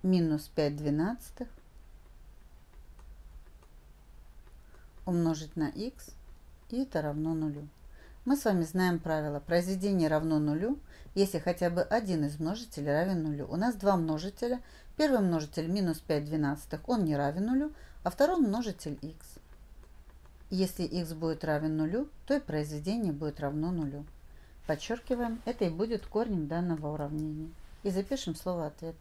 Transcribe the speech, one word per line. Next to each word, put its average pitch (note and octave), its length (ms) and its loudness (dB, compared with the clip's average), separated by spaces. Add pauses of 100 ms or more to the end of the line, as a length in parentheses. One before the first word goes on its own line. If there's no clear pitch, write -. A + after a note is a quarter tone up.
Минус E3+ 520 4
пять D3 220 2
двенадцатых D#3 720 -2 (3500)
умножить E3 500 2
на D3+ 140 0
икс, - 400 -8 (580)
и B3 140 -2
это C4 180 0
равно D3+ 320 0
нулю. D3 340 -2 (600)
Мы C4+ 100 6
с C#4+ 80 -4
вами F#3 200 6
знаем F3+ 340 2
правило. D3+ 420 0
Произведение F3+ 680 4
равно D#3 300 4
нулю, E3 380 2 (360)
если G3 240 4
хотя F3 320 2
бы E3+ 100 0
один F#3 460 2
из D3 120 -4
множителей D#3+ 540 -2
равен F3 300 4
нулю. D3+ 260 -2
У - 80 -2
нас A3 200 2
два F#3+ 200 6
множителя. F3+ 640 0 (360)
Первый C#4 240 6
множитель E3 480 2
минус F3 300 2
пять D3 260 0
двенадцатых, D3 640 0
он A3 160 4
не D3+ 120 4
равен D3 280 2
нулю, C4+ 260 2 (320)
а - 60 0
второй D#4+ 300 4
множитель G#3 640 0
икс. D#3+ 240 -12 (1200)
Если F#3 360 0
икс E3 280 -2
будет D#3+ 320 -2
равен D#3 320 2
нулю, F#3 320 2 (180)
то C#4 80 4
и C#4+ 60 2
произведение D3+ 720 -2
будет D3+ 260 -4
равно D3+ 320 0
нулю. D3 360 -2 (600)
Подчеркиваем, A3+ 800 -2
это A3+ 220 0
и - 20 2
будет G3+ 380 -2
корнем G#3 420 0
данного D#3+ 460 0
уравнения. D3+ 560 -4 (320)
И G3+ 80 0
запишем G3 440 -2
слово E3+ 340 -4
"ответ". E3 320 -10